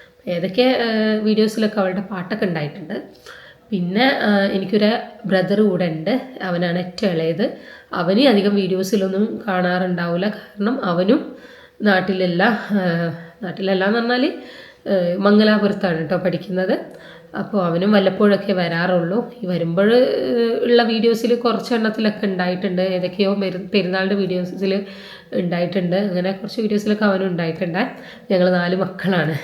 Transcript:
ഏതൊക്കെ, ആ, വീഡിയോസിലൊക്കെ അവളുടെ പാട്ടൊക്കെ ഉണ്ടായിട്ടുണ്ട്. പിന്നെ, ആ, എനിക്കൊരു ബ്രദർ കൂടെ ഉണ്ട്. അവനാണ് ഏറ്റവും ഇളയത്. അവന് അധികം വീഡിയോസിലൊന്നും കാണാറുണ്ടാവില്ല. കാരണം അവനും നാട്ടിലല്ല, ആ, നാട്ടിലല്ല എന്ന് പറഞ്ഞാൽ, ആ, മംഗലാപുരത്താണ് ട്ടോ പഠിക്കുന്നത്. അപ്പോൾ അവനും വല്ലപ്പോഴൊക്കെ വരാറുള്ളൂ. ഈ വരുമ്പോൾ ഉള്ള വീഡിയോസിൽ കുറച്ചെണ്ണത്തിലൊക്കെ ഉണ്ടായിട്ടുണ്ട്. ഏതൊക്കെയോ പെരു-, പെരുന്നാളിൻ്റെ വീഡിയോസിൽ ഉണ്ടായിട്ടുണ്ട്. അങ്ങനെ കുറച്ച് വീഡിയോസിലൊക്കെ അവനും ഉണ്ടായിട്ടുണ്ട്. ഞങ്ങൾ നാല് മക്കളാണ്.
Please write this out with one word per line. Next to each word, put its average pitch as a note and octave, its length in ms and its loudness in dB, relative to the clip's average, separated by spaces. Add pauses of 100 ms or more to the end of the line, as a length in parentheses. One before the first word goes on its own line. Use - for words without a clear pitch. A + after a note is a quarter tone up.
(260)
ഏതൊക്കെ, F#3+ 400 0 (140)
ആ, A#3 80 0 (340)
വീഡിയോസിലൊക്കെ G#3+ 580 2
അവളുടെ F#3 200 0
പാട്ടൊക്കെ G3 440 -6
ഉണ്ടായിട്ടുണ്ട്. D#3+ 520 -4 (720)
പിന്നെ, F#3+ 380 0 (160)
ആ, G#3+ 80 2 (160)
എനിക്കൊരു G3+ 440 0 (360)
ബ്രദർ F#3+ 360 2
കൂടെ F3+ 240 2
ഉണ്ട്. D#3+ 280 -2 (280)
അവനാണ് F3 360 -2
ഏറ്റവും F3+ 340 -4
ഇളയത്. E3 340 -2 (460)
അവന് F#3 280 2
അധികം G3+ 340 4
വീഡിയോസിലൊന്നും F#3+ 880 0
കാണാറുണ്ടാവില്ല. F3+ 840 -2
കാരണം G#3+ 560 -4
അവനും F#3+ 360 2 (600)
നാട്ടിലല്ല, F#3 600 2 (300)
ആ, F#3+ 120 2 (580)
നാട്ടിലല്ല F#3+ 420 -2
എന്ന് G#3+ 140 2
പറഞ്ഞാൽ, B3 260 0 (640)
ആ, G3+ 80 0 (240)
മംഗലാപുരത്താണ് G3+ 920 4
ട്ടോ F#3 80 0
പഠിക്കുന്നത്. F#3 600 -2 (600)
അപ്പോൾ G3 280 -2
അവനും F3+ 260 2
വല്ലപ്പോഴൊക്കെ G3 600 4
വരാറുള്ളൂ. F3+ 800 0
ഈ A3 140 -12
വരുമ്പോൾ F3 420 2 (760)
ഉള്ള A#3+ 200 4
വീഡിയോസിൽ A3+ 520 2
കുറച്ചെണ്ണത്തിലൊക്കെ A3 920 0
ഉണ്ടായിട്ടുണ്ട്. F3+ 560 -2
ഏതൊക്കെയോ F#3 520 0
പെരു-, F#3 320 -4
പെരുന്നാളിൻ്റെ F#3+ 480 0
വീഡിയോസിൽ F#3 580 -2 (600)
ഉണ്ടായിട്ടുണ്ട്. F3 640 0
അങ്ങനെ F#3+ 360 0
കുറച്ച് G#3+ 280 -8
വീഡിയോസിലൊക്കെ G#3 440 0
അവനും F#3+ 220 2
ഉണ്ടായിട്ടുണ്ട്. E3+ 560 -2 (460)
ഞങ്ങൾ F3+ 220 4
നാല് F3+ 260 0
മക്കളാണ്. F3+ 680 0